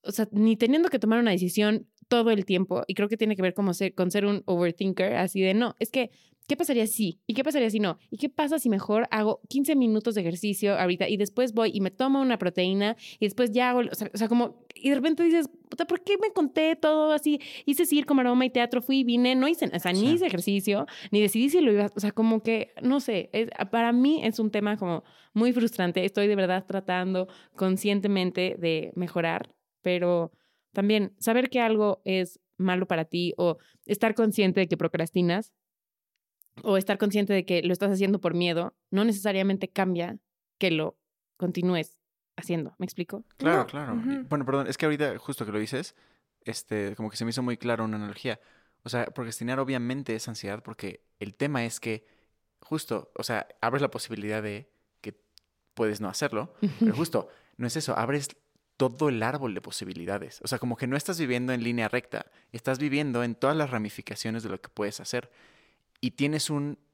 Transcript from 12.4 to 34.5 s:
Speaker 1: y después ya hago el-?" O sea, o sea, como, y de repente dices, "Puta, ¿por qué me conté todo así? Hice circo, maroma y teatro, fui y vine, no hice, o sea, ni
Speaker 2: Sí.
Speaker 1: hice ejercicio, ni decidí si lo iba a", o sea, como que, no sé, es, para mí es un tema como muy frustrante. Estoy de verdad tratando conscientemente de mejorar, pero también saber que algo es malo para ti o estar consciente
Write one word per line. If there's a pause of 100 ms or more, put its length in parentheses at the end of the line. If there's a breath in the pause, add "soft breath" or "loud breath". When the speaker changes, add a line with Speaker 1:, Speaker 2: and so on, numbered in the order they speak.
Speaker 1:
y
después
ya
hago
el-?"
O
sea,
o
sea,
como, (120)
y
de
repente
dices, (180)
"Puta,
¿por
qué
me
conté
todo
así? (260 loud breath)
Hice
circo,
maroma
y
teatro,
fui
y
vine,
no
hice,
o
sea,
ni
Speaker 2:
Sí.
Speaker 1:
hice
ejercicio, (240 loud breath)
ni
decidí
si
lo
iba
a",
o
sea,
como
que, (120)
no
sé,
es, (220)
para
mí
es
un
tema
como (300 soft breath)
muy
frustrante.
Estoy
de
verdad
tratando (280 loud breath)
conscientemente
de
mejorar, (260)
pero (420)
también
saber
que
algo
es (180)
malo
para
ti
o (280 soft breath)
estar
consciente